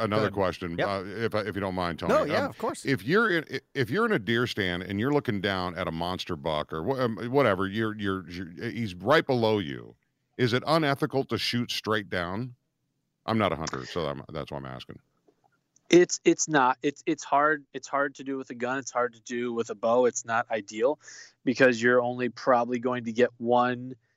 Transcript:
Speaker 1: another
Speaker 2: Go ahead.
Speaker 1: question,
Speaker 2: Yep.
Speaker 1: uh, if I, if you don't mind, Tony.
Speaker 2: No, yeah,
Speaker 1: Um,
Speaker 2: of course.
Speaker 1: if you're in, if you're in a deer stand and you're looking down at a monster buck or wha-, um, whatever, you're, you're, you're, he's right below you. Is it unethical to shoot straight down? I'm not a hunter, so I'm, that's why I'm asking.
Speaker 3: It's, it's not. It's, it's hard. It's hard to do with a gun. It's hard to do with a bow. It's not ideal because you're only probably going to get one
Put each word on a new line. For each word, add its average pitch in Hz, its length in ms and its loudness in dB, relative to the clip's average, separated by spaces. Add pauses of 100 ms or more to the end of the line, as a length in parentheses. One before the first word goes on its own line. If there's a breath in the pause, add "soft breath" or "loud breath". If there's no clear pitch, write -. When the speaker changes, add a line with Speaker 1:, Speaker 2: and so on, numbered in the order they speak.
Speaker 1:
another 113 60 0
Speaker 2:
Go 107 160 2
ahead. 98 100 0
Speaker 1:
question, 90 440 -2
Speaker 2:
Yep. - 120 0
Speaker 1:
uh, 98 160 -2
if 104 300 -4
I, 107 80 2
if 95 120 -6
you 98 60 -4
don't 95 120 -2
mind, 87 260 -2
Tony. 90 140 0
Speaker 2:
No, - 120 4
yeah, 151 180 0
Speaker 1:
Um, 269 60 -4
Speaker 2:
of - 80 -16
course. 269 280 -6
Speaker 1:
if 127 200 0
you're 202 240 2
in, 165 320 -4 (120)
if 123 160 0
you're 202 160 0
in 220 60 0
a 165 80 2
deer 117 260 0
stand 90 380 -2
and 98 160 -6
you're 135 140 0
looking 127 260 0
down 92 380 -2
at 90 100 -2
a 80 40 -4
monster 87 440 -2
buck 76 380 -4
or 80 100 -4
wha-, 131 160 -2
um, 117 160 0 (160)
whatever, 107 340 4
you're, 107 320 -2
you're, 95 320 -2
you're, 87 400 -10
he's 101 260 -4
right 131 300 2
below 110 340 2
you. 62 360 -8 (420)
Is 123 140 2
it 123 160 0
unethical 143 560 0
to 113 140 -4
shoot 120 340 -2
straight 104 380 -2
down? 98 460 -6 (720)
I'm 113 120 0
not 95 160 2
a - 20 -4
hunter, 71 300 -6
so 82 220 -4
I'm, 69 140 -6 (120)
that's 73 180 -8
why 73 60 -6
I'm 67 80 -10
asking. 64 340 -14 (880)
Speaker 3:
It's, 175 360 6
it's 165 240 2
not. 131 340 4
It's, 147 220 -2
it's 156 180 -2
hard. 147 400 2 (100)
It's 131 140 -12
hard 139 280 -2
to 135 100 -14
do 135 120 -6
with 131 120 -10
a 135 40 -10
gun. 123 240 -2
It's 131 140 -8
hard 120 220 0
to 117 80 -20
do 120 320 -4
with 117 160 -2
a 110 60 -8
bow. 117 300 4
It's - 200 0
not 117 260 0
ideal 110 480 0 (460 loud breath)
because 123 360 4
you're 123 200 6
only 123 260 -2
probably 123 500 2
going 123 280 -2
to 113 80 -4
get 120 240 4
one 123 580 2 (220)